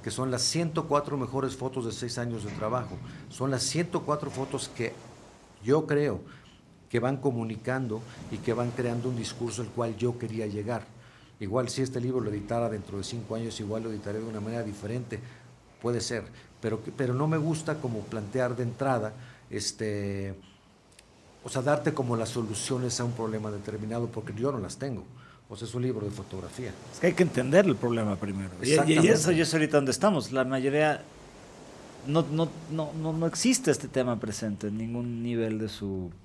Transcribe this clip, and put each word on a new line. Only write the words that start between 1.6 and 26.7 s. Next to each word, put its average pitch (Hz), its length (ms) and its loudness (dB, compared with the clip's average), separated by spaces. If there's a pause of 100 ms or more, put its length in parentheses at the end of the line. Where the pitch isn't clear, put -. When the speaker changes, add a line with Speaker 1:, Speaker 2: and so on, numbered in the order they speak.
Speaker 1:
de 113 60 -2
seis 117 260 -6
años 117 280 -4
de 101 80 -6
trabajo. 117 440 -2 (320)
Son 135 220 -2
las 123 140 0
ciento 170 380 0
cuatro 147 280 -2
fotos 131 380 -4
que - 240 -4 (720)
yo 151 240 6
creo 143 320 2 (720)
que 117 80 4
van 131 160 2
comunicando 117 880 -2 (280)
y 113 60 -4
que 113 160 0
van 120 180 2
creando 120 380 0
un 123 80 -2
discurso 113 460 -4
al 104 60 -6
cual 113 280 -2
yo 120 220 0
quería 110 280 -4
llegar. 104 380 -2 (560)
Igual 113 300 0
si 131 100 -2
este 127 220 0
libro 127 180 0
lo 107 80 0
editara 107 400 0
dentro 101 300 -4
de 95 60 -4
cinco 113 300 -6
años, 113 260 -4
igual 110 240 -2
lo 113 60 -4
editaré 104 280 -4
de 113 80 -4
una 107 160 -6
manera 113 200 -4
diferente, 107 560 -6 (640)
puede 117 220 0
ser, 113 220 -2 (360)
pero 110 240 -2
que, - 80 -8
pero 123 220 0
no 143 120 2
me 160 120 4
gusta 156 380 0
como 117 240 -4
plantear 113 540 -2
de 123 100 -2
entrada, 117 500 0 (340)
este, 101 840 -4 (1080)
o 135 60 -12
sea, 127 140 -2
darte 147 320 4
como 123 200 2
las 113 140 0
soluciones 120 720 -2
a 123 40 2
un 120 80 0
problema 110 380 -2
determinado, 107 580 -4
porque 110 300 -6
yo 135 140 2
no 123 60 -2
las 92 180 -6
tengo. - 280 -6 (440)
O 107 80 -12
sea, 117 100 -8
es 117 80 -8
un 123 80 0
libro 110 220 0
de 98 80 -2
fotografía. 95 600 -8 (200)